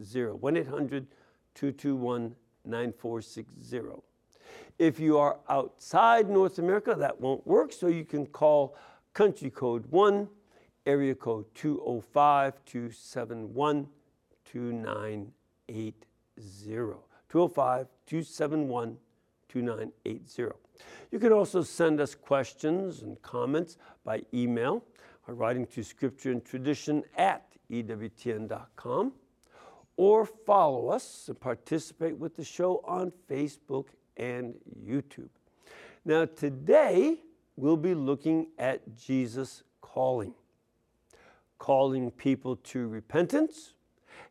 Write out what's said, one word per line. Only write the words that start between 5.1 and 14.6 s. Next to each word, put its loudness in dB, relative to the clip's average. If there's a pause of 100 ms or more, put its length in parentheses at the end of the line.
are 2 (100)
outside 4
North 4
America, 0
that -2
won't -2
work, 4
so -2
you 0
can -4
call 4 (360)
country 2
code -2
one, 4 (580)
area 2
code -4
two -4
oh -4
five, 2
two -10
seven -10
one, 0 (560)
two -8